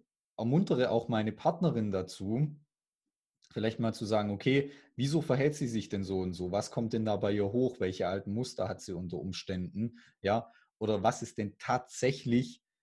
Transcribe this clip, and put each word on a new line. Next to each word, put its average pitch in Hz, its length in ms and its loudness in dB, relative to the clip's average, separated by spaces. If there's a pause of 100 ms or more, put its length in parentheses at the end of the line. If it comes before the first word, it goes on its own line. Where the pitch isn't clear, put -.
(380)
ermuntere 127 520 4
auch 117 200 0
meine 110 240 2
Partnerin 120 580 0
dazu, 104 640 -2 (960)
vielleicht 113 280 -2
mal 113 140 0
zu - 120 -8
sagen, 104 260 2
okay, 139 400 2 (240)
wieso 139 260 2
verhält 143 340 2
sie 135 120 -2
sich 110 220 -2
denn 98 140 -2
so 95 160 0
und 92 140 -2
so? 90 180 -6
Was 101 200 -2
kommt 113 220 -2
denn 110 120 0
da 104 120 0
bei 101 160 2
ihr 101 180 0
hoch? 123 280 0
Welche 92 280 0
alten 98 260 -2
Muster 110 360 -4
hat 95 120 -8
sie 95 120 -8
unter 87 240 -6
Umständen? 95 840 -6 (220)
Ja? 104 300 0 (280)
Oder 107 240 0
was 120 180 2
ist - 160 -10
denn 104 200 -4
tatsächlich 127 1080 0 (200)